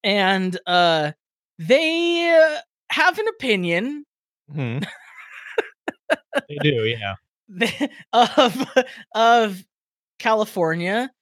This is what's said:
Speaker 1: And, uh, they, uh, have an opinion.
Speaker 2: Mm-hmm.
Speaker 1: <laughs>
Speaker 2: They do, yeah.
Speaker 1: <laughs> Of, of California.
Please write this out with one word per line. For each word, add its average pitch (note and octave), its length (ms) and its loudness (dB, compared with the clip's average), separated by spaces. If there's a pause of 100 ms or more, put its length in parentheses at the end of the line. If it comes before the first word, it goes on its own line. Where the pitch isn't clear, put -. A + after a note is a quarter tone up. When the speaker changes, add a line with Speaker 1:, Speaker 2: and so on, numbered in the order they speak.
Speaker 1:
And, F#3+ 640 0
uh, E3 460 2 (440)
they, E4 760 2
uh, D#4+ 260 4 (340)
have E4 280 2
an G#4+ 100 -2
opinion. A3+ 760 -2 (480)
Speaker 2:
Mm-hmm. C3+ 360 -4
Speaker 1:
<laughs> - 40 -18 (1600)
Speaker 2:
They D3 120 -10
do, C#3 240 0
yeah. A2 300 -6 (340)
Speaker 1:
<laughs> A3 380 -4 (260)
Of, A#3+ 560 2 (460)
of A3 480 2 (560)
California. G#3 920 -2 (100)